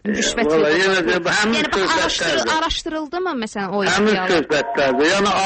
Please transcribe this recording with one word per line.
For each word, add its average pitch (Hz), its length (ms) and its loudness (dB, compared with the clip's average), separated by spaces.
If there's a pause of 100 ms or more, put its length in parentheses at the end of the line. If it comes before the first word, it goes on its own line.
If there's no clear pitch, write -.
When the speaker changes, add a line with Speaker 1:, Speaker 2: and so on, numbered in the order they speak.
Speaker 1:
rüşvət 202 480 0
Speaker 2:
Valla, 156 160 4
Speaker 1:
verir. 170 160 2
Speaker 2:
yenə 190 240 2
də 180 160 2
bu 175 140 0
həmin 220 220 2
Speaker 1:
Yəni, 302 120 -2
bax, 202 80 0
Speaker 2:
söhbətlərdir. 190 240 0
Speaker 1:
araşdırı-, 320 540 -2
araşdırıldı 320 600 -4
mı, 359 240 -2
məsələn, 202 240 -6
o 196 200 -2
Speaker 2:
Həmin 208 260 2
Speaker 1:
iddialar? 185 220 -2
Speaker 2:
söhbətlərdir. 143 800 2
Yəni, 202 180 2 (120)